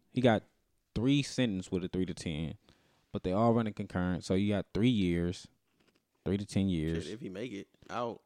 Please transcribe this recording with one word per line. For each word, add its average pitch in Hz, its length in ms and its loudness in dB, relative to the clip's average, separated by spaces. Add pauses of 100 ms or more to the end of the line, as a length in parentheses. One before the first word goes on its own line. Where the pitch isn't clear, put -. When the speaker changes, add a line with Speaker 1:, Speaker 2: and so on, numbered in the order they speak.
(120)
Speaker 1:
He 127 100 0
got 113 220 6 (500)
three 135 300 2
sentences 104 480 -2
with 90 120 0
a 90 40 -4
three 92 180 0
to 87 80 -4
ten, 78 420 -4 (560)
but - 120 -4
they 90 80 0
all 113 220 4
running 113 200 0
concurrent. 90 500 -2
So 95 120 0
you 104 180 2
got 98 200 -2
three 110 160 4
years, 87 580 0 (760)
three 95 140 0
to 101 80 -6
ten 98 240 0
years. 82 360 0
Speaker 2:
Shit, 82 80 -10
if 107 80 -12
he - 80 -10
make 104 240 -10
it 98 140 -10 (220)
out, 117 360 -6